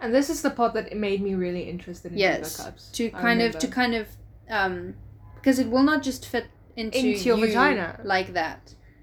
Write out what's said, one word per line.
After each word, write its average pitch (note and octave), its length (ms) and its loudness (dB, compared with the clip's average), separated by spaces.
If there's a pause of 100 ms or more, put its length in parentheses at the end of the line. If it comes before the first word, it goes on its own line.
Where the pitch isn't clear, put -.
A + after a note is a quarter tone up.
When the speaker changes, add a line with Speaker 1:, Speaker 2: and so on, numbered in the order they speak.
Speaker 1:
And A#3 120 0
this C#4 160 4
is D#4+ 120 -4
the C#4+ 80 0
part A#3 240 0
that A3 220 -4
made G3+ 260 0
me G3 120 -2
really F3+ 360 -2
interested F3 420 -10
in F3 60 -6
Speaker 2:
Yes, F#3 400 0
Speaker 1:
diva - 140 -10
cups. - 200 -20
Speaker 2:
to A#3 160 -2
Speaker 1:
I - 20 -6 (120)
Speaker 2:
kind A#3 200 4
of, A3+ 120 2
to B3+ 140 -2
Speaker 1:
remember. - 80 -12
Speaker 2:
kind A#3+ 200 2
of, G#3+ 120 -4 (420)
um, F#3+ 460 -2 (400)
because C4 240 4
it A3+ 100 0
will C4 140 4
not D4 200 4
just C4 240 -6
fit A3+ 200 -4 (280)
into A3+ 220 -4
Speaker 1:
Into G#3 260 2
your A3+ 140 4
Speaker 2:
you A3 100 4
Speaker 1:
vagina. A3 560 2
Speaker 2:
like F#3+ 300 0
that. D#3+ 420 -6 (280)